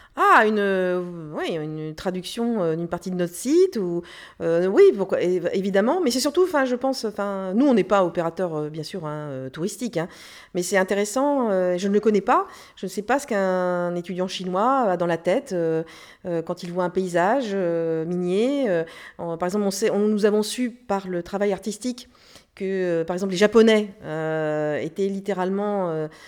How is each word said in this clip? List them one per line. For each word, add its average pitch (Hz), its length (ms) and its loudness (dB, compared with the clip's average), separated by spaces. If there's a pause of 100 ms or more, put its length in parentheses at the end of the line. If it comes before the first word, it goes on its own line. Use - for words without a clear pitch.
(180)
Ah, 330 280 8
une, 214 140 2
euh, 185 420 2 (320)
oui, 262 220 -4
une 156 400 -6
traduction, 196 680 -4
euh, 160 120 0
d'une 170 120 -4
partie 175 240 -6
de 180 40 -4
notre 175 180 -2
site, 349 440 2
ou, 175 240 -2 (400)
euh, 170 240 2
oui, 220 180 6 (120)
pourquoi, 180 260 0
é-, 180 200 0 (120)
évidemment, 202 480 2
mais 302 80 2
c'est 240 120 0
surtout, 294 220 2
enfin, 302 200 2
je 247 120 0
pense, 262 280 -4
enfin, 202 500 -4
nous, 240 120 4
on 277 80 6
n'est 196 100 4
pas 196 220 2
opérateur, 170 500 -2
euh, 151 140 -4
bien 156 140 -10
sûr, 165 220 -10
hein, 151 220 -8
euh, 131 220 -8
touristique, 185 480 -6
hein, 165 100 -2 (460)
mais 180 100 -2
c'est 196 140 0
intéressant, 220 720 0
euh, 180 280 2
je 190 120 -2
ne 196 40 0
le 208 60 4
connais 208 220 2
pas, 277 240 2 (320)
je - 80 -12
ne 185 40 -6
sais 214 120 -8
pas 240 180 2
ce 277 80 -12
qu'un 180 680 0
étudiant 180 340 -4
chinois 196 540 0
a 190 120 2
dans 175 120 0
la 170 100 0
tête, 180 340 0
euh, 165 320 0 (420)
euh, 170 160 -2
quand 175 220 -8
il 175 80 -8
voit 180 140 -2
un 180 40 0
paysage, 190 640 0
euh, 165 520 -2
minier, 196 640 0
euh, 170 140 0 (340)
en, 165 200 -6
par 175 100 -2
exemple, 202 180 0
on 196 60 0
sait, 208 180 0
on, 202 100 0
nous 214 260 2
avons 208 180 4
su 240 280 -4
par 196 380 -6
le 175 140 -4
travail 202 280 -2
artistique 214 560 -6 (480)
que, - 80 -10
euh, 185 400 0
par 175 120 -4
exemple, 190 180 -4
les 175 40 -2
Japonais, 214 560 6 (100)
euh, 156 720 -2
étaient 160 300 -4
littéralement, 196 840 -2
euh, 156 180 -4 (200)